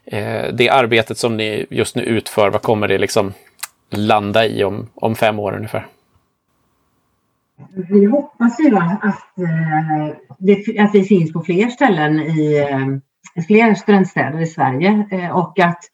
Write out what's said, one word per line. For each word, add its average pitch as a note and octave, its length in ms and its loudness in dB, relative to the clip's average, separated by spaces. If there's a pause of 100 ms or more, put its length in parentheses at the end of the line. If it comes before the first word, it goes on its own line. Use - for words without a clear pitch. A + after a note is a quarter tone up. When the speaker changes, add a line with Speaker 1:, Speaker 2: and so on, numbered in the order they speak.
Speaker 1:
eh, A2+ 500 -6
det A#2+ 140 2
arbetet A#2 500 2
som A#2 180 -2
ni G#2+ 340 -4
just - 260 -4
nu B2 60 -4
utför, G#2+ 480 0
vad G#2 120 -2
kommer G#2+ 260 0
det G2 100 2
liksom G2 340 -2 (580)
landa G#2+ 560 0
i G#2+ 180 -2
om, G#2 300 -6
om A2+ 200 -2
fem A2 240 0
år G#2 180 -4
ungefär? G#2+ 300 -8 (2000)
Speaker 2:
Vi G3+ 140 6
hoppas A#3+ 560 0
ju C4+ 160 4
att, F#3 640 -4
eh, D#3 800 -2 (220)
det, G3+ 400 0
att G#3 160 2
vi G3 100 6
finns F3 280 2
på E3+ 100 -8
fler F3+ 260 0
ställen D#3 520 0
i, D3+ 380 0 (120)
eh, C3+ 160 -2 (600)
fler A3 280 4
studentstäder F#3 680 0
i E3 60 -2
Sverige, D#3+ 640 0
eh, F3 260 -4
och E3+ 220 -2
att F3 220 2 (140)